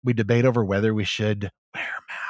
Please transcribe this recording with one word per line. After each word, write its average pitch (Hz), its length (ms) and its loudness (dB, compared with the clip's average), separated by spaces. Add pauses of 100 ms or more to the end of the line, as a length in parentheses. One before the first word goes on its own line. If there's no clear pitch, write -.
we 123 120 0
debate 117 320 2
over 120 200 4
whether 101 300 2
we 107 80 0
should 104 480 -2 (240)
wear - 180 -8 (360)